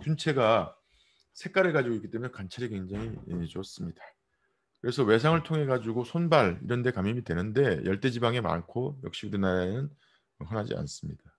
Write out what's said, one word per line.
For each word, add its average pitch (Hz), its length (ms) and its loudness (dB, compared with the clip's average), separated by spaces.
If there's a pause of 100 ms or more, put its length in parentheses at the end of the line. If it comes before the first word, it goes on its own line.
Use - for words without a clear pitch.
균체가 123 720 4 (560)
색깔을 185 400 2
가지고 127 240 2
있기 101 140 -8
때문에 120 220 -6
관찰이 104 360 -8
굉장히, 104 480 -6 (120)
예, 87 180 -4
좋습니다. 85 560 -10 (800)
그래서 123 240 0
외상을 120 400 6
통해 151 220 0
가지고 120 380 0
손발 143 600 4
이런 123 180 -2
데 127 80 2
감염이 110 340 0
되는데, 104 600 0
열대 101 260 0
지방에 120 300 0
많고 120 640 -4
역시 - 220 -12
우리나라에는 98 640 0 (500)
흔하지 104 360 -6
않습니다. - 460 -10 (160)